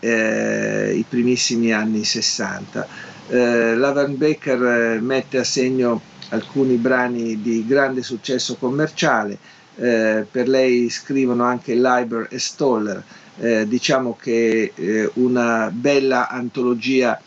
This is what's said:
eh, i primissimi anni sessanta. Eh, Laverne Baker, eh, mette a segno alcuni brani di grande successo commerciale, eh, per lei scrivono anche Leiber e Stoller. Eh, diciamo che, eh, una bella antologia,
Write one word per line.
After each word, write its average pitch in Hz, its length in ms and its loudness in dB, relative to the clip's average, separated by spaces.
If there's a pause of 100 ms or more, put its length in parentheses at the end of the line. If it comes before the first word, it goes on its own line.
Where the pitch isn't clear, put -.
eh, 110 960 0
i 113 120 0
primissimi 120 640 0
anni 107 300 0
sessanta. 101 840 -4 (400)
Eh, 120 480 2
Laverne 139 400 0
Baker, 143 480 0
eh, 117 360 2
mette 127 380 -2
a 123 60 0
segno 127 560 0 (300)
alcuni 127 440 0
brani 120 640 0
di 113 260 0
grande 135 360 0
successo 123 540 -6
commerciale, 127 840 -2 (380)
eh, 110 520 2
per 123 200 -2
lei 127 420 4
scrivono 123 540 0
anche 123 300 -2
Leiber 123 560 2
e 127 100 -10
Stoller. 107 640 -2 (360)
Eh, 110 280 0
diciamo 123 540 0
che, 113 540 0
eh, 104 400 -2
una 120 580 0
bella 131 560 2
antologia, 123 1000 0